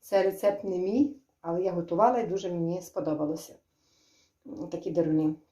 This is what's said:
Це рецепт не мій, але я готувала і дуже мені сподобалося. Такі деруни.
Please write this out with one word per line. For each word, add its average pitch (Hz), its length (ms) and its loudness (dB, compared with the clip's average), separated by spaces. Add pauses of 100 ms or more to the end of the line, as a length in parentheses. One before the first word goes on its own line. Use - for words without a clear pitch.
Це 190 220 2
рецепт 196 400 0
не 185 140 -4
мій, 220 400 2 (240)
але 170 220 -2
я 185 80 2
готувала 175 480 2
і 196 80 -2
дуже 190 240 -4
мені 170 300 -2
сподобалося. 151 720 -4 (1160)
Такі 170 200 -6
деруни. 156 440 2 (160)